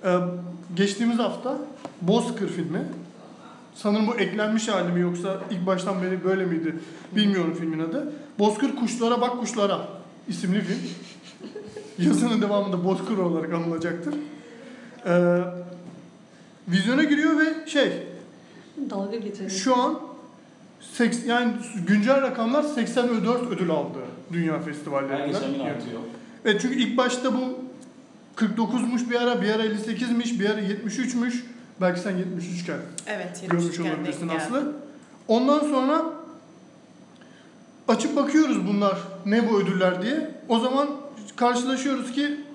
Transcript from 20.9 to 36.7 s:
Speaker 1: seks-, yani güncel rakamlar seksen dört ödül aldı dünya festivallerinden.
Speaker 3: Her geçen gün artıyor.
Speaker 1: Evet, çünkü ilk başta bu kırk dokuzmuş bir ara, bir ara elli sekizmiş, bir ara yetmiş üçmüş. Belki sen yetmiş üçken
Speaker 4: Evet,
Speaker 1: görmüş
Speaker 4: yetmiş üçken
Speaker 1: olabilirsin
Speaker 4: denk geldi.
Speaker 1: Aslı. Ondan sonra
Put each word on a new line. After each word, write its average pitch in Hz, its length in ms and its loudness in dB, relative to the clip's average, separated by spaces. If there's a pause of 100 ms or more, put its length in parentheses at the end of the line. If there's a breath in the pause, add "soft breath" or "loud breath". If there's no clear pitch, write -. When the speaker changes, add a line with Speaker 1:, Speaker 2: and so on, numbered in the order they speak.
Speaker 1:
seks-, 233 300 2
yani 233 260 2 (340)
güncel 214 340 6
rakamlar 247 420 2
seksen 247 440 0 (180)
dört 240 260 2
ödül 175 180 0
aldı 147 300 -2 (340)
dünya 165 260 0
festivallerinden. 139 600 -4
Speaker 3:
Her 147 80 -2
geçen 139 260 -2
gün 139 60 -4
artıyor. 117 400 -4 (460 loud breath)
Speaker 1:
Evet, 208 160 4
çünkü 247 180 0
ilk 233 180 2
başta 247 360 2
bu 254 60 0 (960)
kırk 220 220 0
dokuzmuş 233 520 0
bir 240 120 0
ara, 240 200 2
bir 202 80 2
ara 220 140 2
elli 208 140 0
sekizmiş, 233 600 0
bir 202 100 2
ara 214 100 2
yetmiş 208 400 -2
üçmüş. 240 440 0 (380 loud breath)
Belki 180 180 2
sen 190 180 -2
yetmiş 175 360 -4
üçken 170 240 -6 (300)
Speaker 4:
Evet, 180 420 -8
Speaker 1:
görmüş 170 160 2
Speaker 4:
yetmiş 170 140 -4
üçken 160 160 -2
Speaker 1:
olabilirsin 156 340 -6
Speaker 4:
denk 160 100 -2
geldi. 156 40 -2 (140)
Speaker 1:
Aslı. 294 160 -2 (540 loud breath)
Ondan 254 320 6
sonra 294 440 2 (1800 loud breath)